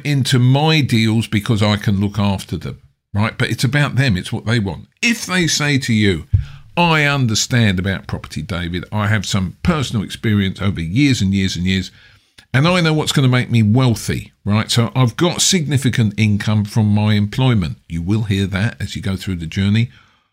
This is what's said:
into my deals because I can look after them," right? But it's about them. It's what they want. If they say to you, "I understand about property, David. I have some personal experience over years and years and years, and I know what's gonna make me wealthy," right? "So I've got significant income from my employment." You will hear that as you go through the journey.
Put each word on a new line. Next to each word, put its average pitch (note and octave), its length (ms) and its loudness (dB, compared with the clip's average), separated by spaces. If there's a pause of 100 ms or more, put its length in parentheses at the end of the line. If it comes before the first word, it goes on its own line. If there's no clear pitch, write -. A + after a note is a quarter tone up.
into C3+ 360 0
my C#3+ 420 4
deals A2+ 460 2
because G#2 340 0
I G#2 140 2
can G2+ 240 0
look G2+ 180 -2
after G2+ 380 -2
them," C2+ 220 -10 (360)
right? G#2 240 -2
But - 120 -2
it's A2+ 140 -2
about C#3+ 320 0
them. B2+ 200 2
It's - 160 -6
what A2+ 140 -8
they A#2 140 0
want. F#2+ 280 -6 (140)
If A#3 240 -2
they F3+ 220 0
say D3 320 0
to B2 140 -2
you, G2+ 340 0 (500)
"I D#3+ 260 4
understand A#2+ 720 2
about F#2+ 300 -4
property, - 340 -8
David. E2+ 500 -6
I G#2 160 -2
have G#2 180 0
some F#2 380 -4
personal C3+ 400 0
experience G2+ 580 -2
over F#2+ 180 -2
years A2 420 0
and G2 120 2
years G2 220 0
and E2+ 100 -2
years, F#2+ 260 -2 (640)
and C3+ 140 2
I F#3 120 2
know D#3+ 140 2
what's D3+ 180 -2
gonna C3+ 160 2
make B2 240 0
me A#2 120 4
wealthy," G#2+ 680 2 (140)
right? G#2 240 0
"So A#2 260 0
I've B2+ 220 2
got E3 240 0
significant C3 760 0
income G#2 460 2
from G#2 300 0
my G#2 220 2
employment." G#2 640 0 (100)
You E2+ 140 -6
will G#2+ 200 0
hear G2 240 0
that G2 320 -4
as - 160 -8
you E2 60 -8
go F#2+ 160 -4
through F#2 200 -6
the E2 100 -8
journey. G2+ 420 0 (440)